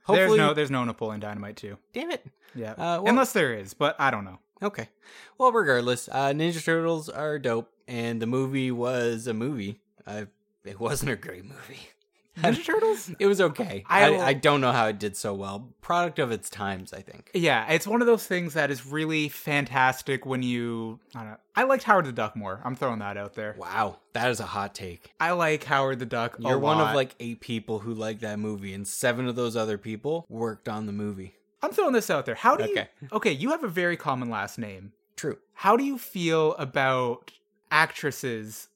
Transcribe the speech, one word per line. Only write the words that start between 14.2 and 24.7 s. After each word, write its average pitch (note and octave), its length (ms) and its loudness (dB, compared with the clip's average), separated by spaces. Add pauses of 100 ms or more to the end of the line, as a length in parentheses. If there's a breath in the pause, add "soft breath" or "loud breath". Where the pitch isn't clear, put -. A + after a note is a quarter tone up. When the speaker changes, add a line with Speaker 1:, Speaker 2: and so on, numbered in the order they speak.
Speaker 2:
I C3+ 120 4
don't C#3+ 260 6
know B2+ 140 4
how A#2 140 4
it G#2+ 120 -2
did G2+ 160 -4
so G#2 180 -4
well. G2 360 -8 (120)
Product F3 380 0
of B2+ 120 0
its G#2 180 -4
times, G2 420 -6
I G2 100 -14
think. - 320 -20
Speaker 1:
Yeah, C#3+ 380 2
it's E3 160 2
one A3+ 140 2
of A#3+ 60 4
those A#3 200 4
things F3 280 -2
that D3 160 2
is B2+ 140 -6
really D3+ 440 -2
fantastic C3+ 960 0
when B2+ 180 -2
you, A#2 560 -4 (160)
I A#2+ 40 -12
don't G#2+ 120 -14
know. A2 60 -18 (180)
I A3+ 80 4
liked C4+ 200 2
Howard F#3+ 220 6
the C3 60 -6
Duck A2+ 240 -4
more. G2+ 300 -8
I'm B2+ 100 -4
throwing B2 240 -2
that G2+ 160 -6
out G2+ 200 -8
there. G#2+ 220 -6
Speaker 2:
Wow, F#2+ 420 -2 (120)
that A#2 200 0
is A2+ 100 -4
a G2+ 40 -6
hot G2+ 300 -6